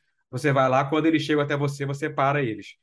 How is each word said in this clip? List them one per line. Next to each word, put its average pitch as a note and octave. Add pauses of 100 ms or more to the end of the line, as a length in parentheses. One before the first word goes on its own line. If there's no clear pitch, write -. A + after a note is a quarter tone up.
(300)
você C3+
vai C3
lá, C3
quando D#3
eles D#3
chegam D3
até C#3+
você, C#3+
você C#3
para C#3+
eles. G#2+